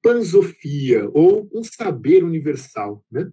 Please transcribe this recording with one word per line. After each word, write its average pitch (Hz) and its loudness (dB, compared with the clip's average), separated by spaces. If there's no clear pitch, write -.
pansofia, 160 0
ou 196 4
um 226 -10
saber 170 0
universal, 139 -8
né? 131 -8